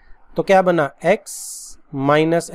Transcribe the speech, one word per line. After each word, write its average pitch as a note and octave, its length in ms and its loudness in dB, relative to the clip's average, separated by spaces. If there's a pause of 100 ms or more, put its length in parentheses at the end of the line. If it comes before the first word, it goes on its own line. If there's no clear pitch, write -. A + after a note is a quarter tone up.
(380)
तो E3 60 0
क्या F#3+ 180 4
बना, E3+ 280 0 (160)
x G3+ 260 -2 (760)
minus D#3 500 2